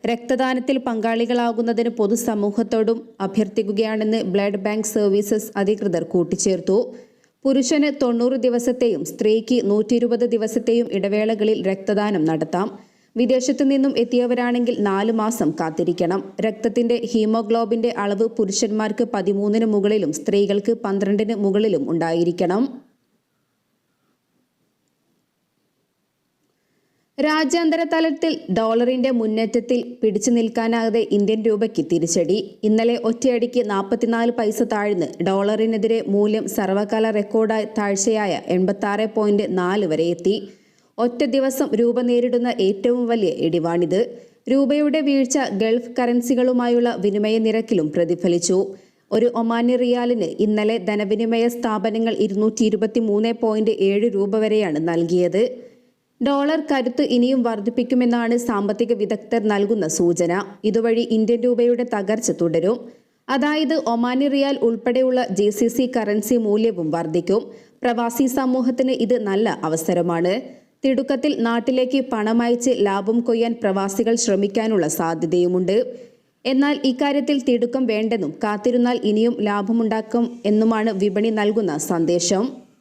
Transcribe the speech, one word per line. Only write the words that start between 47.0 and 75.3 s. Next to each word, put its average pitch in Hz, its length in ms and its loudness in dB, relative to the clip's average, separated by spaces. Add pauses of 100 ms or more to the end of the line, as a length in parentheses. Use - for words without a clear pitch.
വിനിമയ 208 340 2
നിരക്കിലും 220 580 2
പ്രതിഫലിച്ചു. 175 600 2 (540)
ഒരു 226 200 2 (100)
ഒമാനി 233 340 0
റിയാലിന് 240 540 0 (160)
ഇന്നലെ 214 320 0 (120)
ധനവിനിമയ 214 580 0
സ്ഥാപനങ്ങൾ 226 680 -2 (100)
ഇരുന്നൂറ്റി 214 440 0
ഇരുപത്തിമൂന്ന് 220 720 0
പോയിന്റ് 220 300 0 (180)
ഏഴ് 202 260 2
രൂപ 196 280 0
വരെയാണ് 190 460 0
നൽകിയത്. 170 540 2 (840)
ഡോളർ 285 440 0
കരുത്ത് 254 300 0
ഇനിയും 247 420 2
വർദ്ധിപ്പിക്കുമെന്നാണ് 240 920 0
സാമ്പത്തിക 214 560 -2
വിദഗ്ധർ 214 480 -2 (120)
നൽകുന്ന 202 340 0
സൂചന. 170 560 0 (200)
ഇതുവഴി 226 440 2 (100)
ഇന്ത്യൻ 220 240 2
രൂപയുടെ 240 520 2
തകർച്ച 214 380 -2 (100)
തുടരും. 170 360 2 (520)
അതായത് 294 460 0 (180)
ഒമാനി 254 340 0
റിയാൽ 277 340 0
ഉൾപ്പെടെയുള്ള 247 720 0
ജി 202 180 2
സി 214 180 0
സി 247 300 0
കറൻസി 214 380 0
മൂല്യവും 208 560 0
വർദ്ധിക്കും. 170 520 0 (400)
പ്രവാസി 240 420 0
സമൂഹത്തിന് 254 640 0
ഇത് 240 280 0 (100)
നല്ല 196 340 0
അവസരമാണ്. 175 960 -2 (240)
തിടുക്കത്തിൽ 269 480 0 (140)
നാട്ടിലേക്ക് 254 540 0 (120)
പണമയച്ച് 233 600 0 (160)
ലാഭം 202 300 0 (100)
കൊയ്യാൻ 233 340 0
പ്രവാസികൾ 196 520 0 (100)
ശ്രമിക്കാനുള്ള 202 600 0 (120)
സാധ്യതയുമുണ്ട്. 175 800 0 (680)